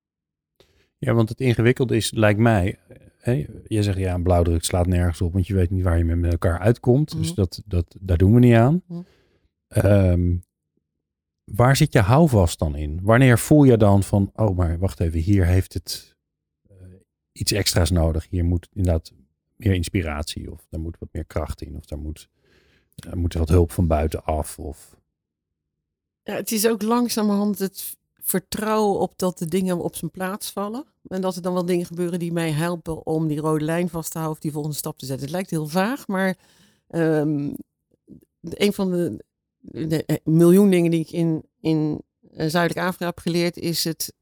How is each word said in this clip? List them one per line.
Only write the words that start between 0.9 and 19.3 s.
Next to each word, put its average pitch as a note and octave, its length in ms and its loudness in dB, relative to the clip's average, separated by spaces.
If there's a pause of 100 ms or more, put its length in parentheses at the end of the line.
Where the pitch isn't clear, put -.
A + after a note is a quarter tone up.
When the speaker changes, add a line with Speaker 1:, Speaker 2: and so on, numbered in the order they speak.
Speaker 1:
Ja, A#2+ 160 -2
want A#2 140 2
het - 120 -10
ingewikkelde A#2+ 560 2
is, G#2+ 140 -2
lijkt G#2+ 280 2
mij, A2 400 2 (400)
hè, C3+ 280 -2 (200)
jij G#2+ 160 -2
zegt, G2 160 -2
ja, F#2+ 160 -2
een F2+ 80 -2
blauwdruk F2 420 2
slaat F2+ 220 0
nergens F2 340 0
op, E2+ 120 -4
want F#2 140 -2
je G2 80 -6
weet F2+ 160 2
niet F#2 120 -2
waar F2 160 2
je E2+ 60 2
met E2+ 280 0
elkaar F2 260 0
uitkomt. B2 580 2
Dus D#3+ 100 -4
Speaker 2:
Mhm. E3 100 -6
Speaker 1:
dat, - 300 -2
dat, F2+ 340 -4
daar F#2 180 -2
doen F#2+ 160 6
we B2 40 6
niet A#2+ 160 8
aan. C3+ 320 4
Speaker 2:
Mhm. F3 160 -12 (680)
Speaker 1:
Ehm, F#2 680 2 (1080)
waar B2 320 2
zit D3 160 2
je C#3 80 4
houvast A2 580 4
dan D2 180 -2
in? D2+ 260 -6
Wanneer A#2 360 6
voel D3+ 260 6
je B2 120 8
dan G2+ 260 6
van, G2 320 0
oh, G#2 220 0
maar E2+ 220 0
wacht F#2 220 -4
even, E2+ 200 -2
hier F#2 260 2
heeft F2+ 280 2
het, - 420 -12 (520)
eh, G2 80 -20 (560)
iets - 200 -4
extra's F#2 380 0
nodig. D#2+ 400 0
Hier F2 140 -2
moet F2 280 -2
inderdaad F2 400 -2 (440)